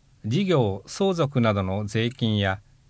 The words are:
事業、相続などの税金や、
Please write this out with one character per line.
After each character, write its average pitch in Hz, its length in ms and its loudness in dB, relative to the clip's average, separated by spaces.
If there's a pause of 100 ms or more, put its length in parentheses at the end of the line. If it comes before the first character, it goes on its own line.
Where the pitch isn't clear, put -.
(240)
事 139 200 0
業、 123 420 2
相 196 280 0
続 143 260 0
な 113 140 4
ど 101 80 0
の 95 240 -4
税 113 240 -2
金 110 280 -2
や、 98 220 0 (280)